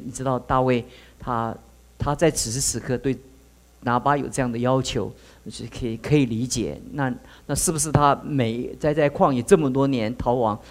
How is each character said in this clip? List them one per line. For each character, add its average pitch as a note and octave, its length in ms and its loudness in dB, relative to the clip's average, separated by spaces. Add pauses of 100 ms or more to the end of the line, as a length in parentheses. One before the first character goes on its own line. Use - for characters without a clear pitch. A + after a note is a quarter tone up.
你 B2+ 60 -10
知 B2+ 120 -10
道 B2+ 140 0
大 C3 240 0
卫 B2 240 2 (320)
他， A2+ 380 -4 (420)
他 C#3+ 160 -2
在 D#3 160 4
此 A2+ 220 -4
时 C3+ 100 -4
此 - 180 -2
刻 B2 160 -4
对 B2 220 -2 (640)
拿 B2 180 2
巴 C#3 160 2
有 C#3 120 -4
这 - 140 -4
样 B2 80 -2
的 A2+ 100 -4
要 B2+ 220 2
求， B2 300 -4 (380)
是 - 160 -14
可 A#2+ 200 -10
以， A2+ 120 -4
可 C3 180 0
以 C#3+ 100 6
理 A2+ 220 -2
解。 F2 320 -4 (140)
那， C3 200 -2 (340)
那 D3 60 -4
是 - 160 -2
不 D#3+ 80 -2
是 D3+ 140 -4
他 C#3+ 320 6
每， B2 560 -2
在， D3+ 140 2
在 D3 160 2
旷 E3+ 200 4
野 B2 120 0
这 F#3+ 160 6
么 C#3+ 140 2
多 C3+ 160 2
年 A#2+ 280 0
逃 B2 200 0
亡， A2 220 2 (120)